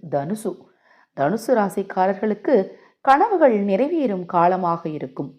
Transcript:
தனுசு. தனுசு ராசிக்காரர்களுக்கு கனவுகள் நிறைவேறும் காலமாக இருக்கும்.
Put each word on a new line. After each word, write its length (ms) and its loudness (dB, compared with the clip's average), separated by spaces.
தனுசு. 400 -4
தனுசு 380 -2
ராசிக்காரர்களுக்கு 960 -2
கனவுகள் 500 4
நிறைவேறும் 560 0
காலமாக 640 0
இருக்கும். 380 -8